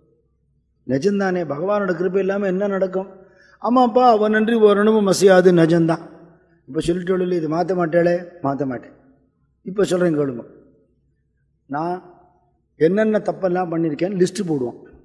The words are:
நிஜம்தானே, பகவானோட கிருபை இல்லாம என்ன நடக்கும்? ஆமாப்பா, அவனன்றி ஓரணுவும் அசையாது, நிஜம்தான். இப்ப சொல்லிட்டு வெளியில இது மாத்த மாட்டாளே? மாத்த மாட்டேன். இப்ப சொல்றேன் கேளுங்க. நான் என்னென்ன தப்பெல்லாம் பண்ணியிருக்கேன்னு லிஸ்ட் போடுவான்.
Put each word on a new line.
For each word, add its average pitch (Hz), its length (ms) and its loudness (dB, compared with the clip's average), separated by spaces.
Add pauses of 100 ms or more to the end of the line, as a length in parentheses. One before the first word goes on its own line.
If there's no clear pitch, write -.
(880)
நிஜம்தானே, 185 560 -2
பகவானோட 185 500 -4
கிருபை 180 260 -2
இல்லாம 196 260 -2
என்ன 190 200 -2
நடக்கும்? 190 420 -4 (540)
ஆமாப்பா, 247 460 2
அவனன்றி 214 520 2
ஓரணுவும் 208 500 4
அசையாது, 185 420 6
நிஜம்தான். 165 520 2 (640)
இப்ப 139 120 -6
சொல்லிட்டு 175 320 -4
வெளியில 180 240 -2
இது 156 120 -4
மாத்த 170 260 -4
மாட்டாளே? 170 400 0 (260)
மாத்த 135 260 -4
மாட்டேன். 123 280 -10 (720)
இப்ப 190 180 -2
சொல்றேன் 175 320 0
கேளுங்க. 135 280 -4 (1200)
நான் 160 280 -6 (840)
என்னென்ன 208 400 2
தப்பெல்லாம் 175 520 -4
பண்ணியிருக்கேன்னு 165 480 -4
லிஸ்ட் 180 240 0
போடுவான். 135 340 -4 (260)